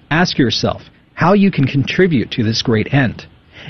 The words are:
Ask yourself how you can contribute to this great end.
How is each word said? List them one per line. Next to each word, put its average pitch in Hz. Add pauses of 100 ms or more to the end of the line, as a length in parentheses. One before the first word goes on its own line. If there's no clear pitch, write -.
(100)
Ask 170
yourself 113 (320)
how 165
you 196
can 139
contribute 143
to 120
this 113
great 110
end. 127 (420)